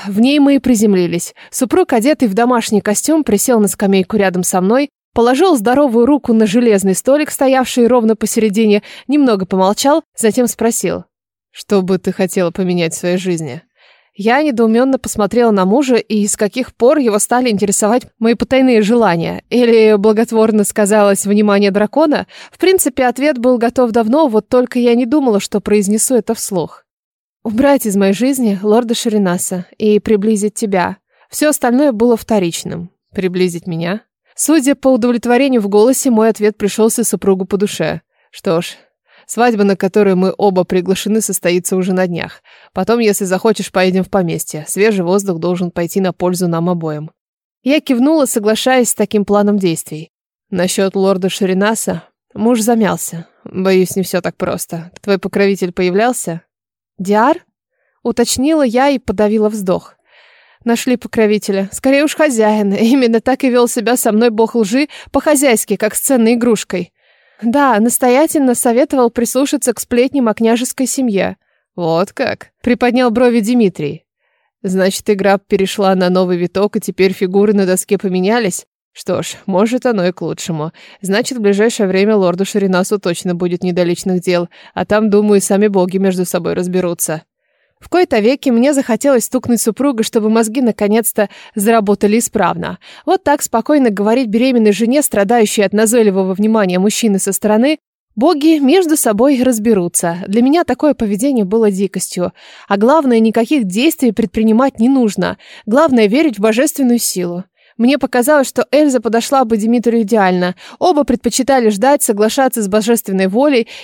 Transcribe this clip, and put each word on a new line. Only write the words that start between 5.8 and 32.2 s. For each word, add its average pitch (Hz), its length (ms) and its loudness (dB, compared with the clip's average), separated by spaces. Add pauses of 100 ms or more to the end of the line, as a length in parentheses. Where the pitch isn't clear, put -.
руку 277 260 0
на 220 160 4
железный 196 480 2
столик, 294 340 0
стоявший 262 580 0
ровно 226 280 2
посередине, 214 680 0 (260)
немного 247 360 2
помолчал, 277 560 0 (140)
затем 226 320 0
спросил: 185 560 -4 (480)
«Что - 300 -2
бы 185 160 -2
ты 185 160 -4
хотела 185 380 -2
поменять 175 420 -2
в - 40 -12
своей 180 200 -2
жизни?» 160 460 -6 (500)
Я 233 300 0
недоумённо 247 560 0
посмотрела 226 520 0
на 196 120 2
мужа, 254 320 2
и 208 320 -2
с - 80 -4
каких 233 400 -4
пор 277 220 2
его 233 200 0
стали 247 320 0
интересовать 208 580 0 (120)
мои 226 140 2
потайные 254 480 2
желания? 185 680 0
Или 226 480 4
благотворно 220 680 2
сказалось 202 600 0
внимание 202 460 2
дракона? 208 560 0 (240)
В - 60 -20
принципе, 339 480 0
ответ 254 320 0
был 247 200 2
готов 233 340 0
давно, 240 360 2
вот 214 220 -2
только 254 300 0
я 240 160 2
не 247 100 0
думала, 240 340 0
что 202 220 -4
произнесу 208 540 0
это 233 180 -2
вслух. - 500 -6 (580)
«Убрать 262 440 0
из 196 100 -2
моей 196 180 2
жизни 233 480 -2
лорда 226 340 0
Ширинаса 185 720 -2 (120)
и 208 220 2
приблизить 208 560 0
тебя. 190 420 -2 (320)
Всё - 180 -2
остальное 269 460 0
было 226 240 2
вторичным». 175 760 -4 (240)